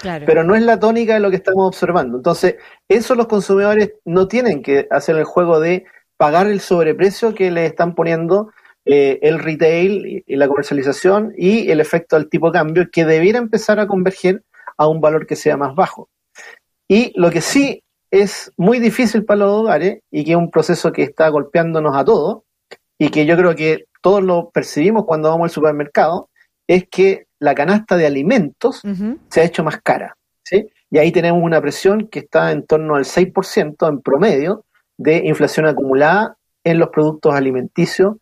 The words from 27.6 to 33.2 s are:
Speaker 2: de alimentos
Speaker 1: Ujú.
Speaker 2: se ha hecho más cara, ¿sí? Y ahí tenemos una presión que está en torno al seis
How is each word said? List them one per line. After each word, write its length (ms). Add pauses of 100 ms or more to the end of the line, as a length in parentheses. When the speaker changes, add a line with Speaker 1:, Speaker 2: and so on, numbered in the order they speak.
Speaker 2:
de 100
alimentos 800
Speaker 1:
Ujú. 340 (100)
Speaker 2:
se 120
ha 40
hecho 180
más 200
cara, 340 (260)
¿sí? 260 (220)
Y 80
ahí 140
tenemos 300
una 180
presión 480
que 120
está 320
en 140
torno 300
al 80
seis 280